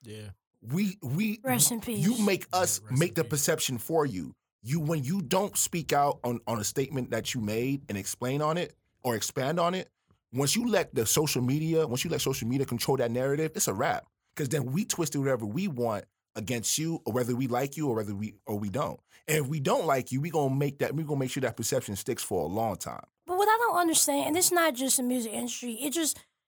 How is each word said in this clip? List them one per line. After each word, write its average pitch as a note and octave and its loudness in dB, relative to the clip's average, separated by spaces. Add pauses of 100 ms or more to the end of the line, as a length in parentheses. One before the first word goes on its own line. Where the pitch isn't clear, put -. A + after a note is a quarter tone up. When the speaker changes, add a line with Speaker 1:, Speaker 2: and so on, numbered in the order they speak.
Speaker 1:
Yeah. G#2+ -14 (340)
Speaker 2:
We, F3+ -2
we, G#3 -2
Speaker 3:
Rest B3+ 4
in A#3 -4
Speaker 2:
you G#3+ 2
Speaker 3:
peace. A#3 -2
Speaker 2:
make G3+ 2
us F3+ 2
Speaker 1:
Yeah, - -18
rest C3 2
Speaker 2:
make F3 4
Speaker 1:
in - -14
Speaker 2:
the D#3+ 2
Speaker 1:
peace. - -6
Speaker 2:
perception D3+ 0
for D#3 2
you. F2+ -6 (300)
You, C#3+ -2
when D3+ 0
you F#3 -2
don't F#3 0
speak - 0
out C#3+ 4
on, A#2+ 0
on A2+ 0
a G2+ -4
statement C3+ -2
that - -2
you B2+ -2
made B2 -2
and G2+ -4
explain B2+ -4
on D#3 2
it F3 -4 (300)
or B2 0
expand C#3 -2
on F3 2
it, F#3 -6 (420)
once C#3 2
you A#3 0
let F#3+ 2
the A#2 2
social C#3+ 2
media, D#3 2
once A#2+ -2
you F3 -2
let D#3+ 0
social C3+ -2
media C3 0
control B2+ 0
that A#2+ 2
narrative, C#3 0
it's - 0
a G#2 0
wrap. B2+ 0 (320)
'Cause C#3+ -2
then B2+ -2
we F#3+ 0
twist D#3 -2
it D3 0
whatever C3 2
we E3 -2
want A#2 -2 (300)
against A2 -2
you, D#3+ -2
or A2 -2
whether B2 2
we C3 0
like B2+ -2
you D3+ -2
or A#2+ 2
whether G#2+ -2
we, G#2+ -6 (100)
or G#2+ -4
we G#2 -2
don't. A#2+ -4 (300)
And D#3 2
if C#3 0
we D3+ -2
don't G3+ 2
like C3+ 2
you, C#3 -2
we E3 -4
gonna D3 2
make C#3+ 0
that, A#2 0
we D#3 -2
gonna C#3+ -2
make C3 0
sure C3+ -2
that A#2 0
perception A#2 -2
sticks - -4
for F2+ 0
a D#2 -2
long G#2 0
time. - -10 (240)
Speaker 3:
But F4+ -2
what G4+ 4
I A4 6
don't A4 2
understand, D#4 2
and D4+ 0
it's F4+ 4
not E4 4
just B3+ 0
the B3+ 0
music B3 -2
industry, A#3+ -6
it B3+ -4
just D#4+ 0 (300)